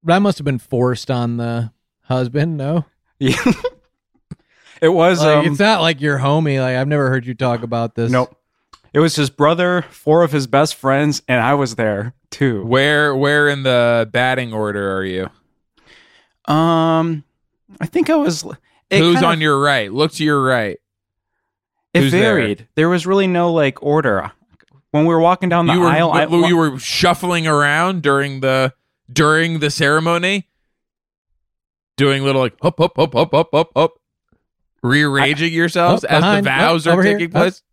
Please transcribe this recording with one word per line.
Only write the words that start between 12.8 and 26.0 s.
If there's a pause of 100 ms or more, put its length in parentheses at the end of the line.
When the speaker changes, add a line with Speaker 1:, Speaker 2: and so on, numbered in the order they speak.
Speaker 3:
where
in
the
batting
order
are
you? (1200)
Speaker 2:
Um, (560)
I
think
I
was. (460)
It
Speaker 3:
Who's
Speaker 2:
kind
Speaker 3:
on
Speaker 2:
of,
Speaker 3:
your
right?
Look
to
your
right. (1160)
Speaker 2:
it
Speaker 3:
Who's
there?
Speaker 2:
varied.
There
was
really
no,
like,
order. (600)
When
we
were
walking
down
the
Speaker 3:
You
were,
Speaker 2:
aisle,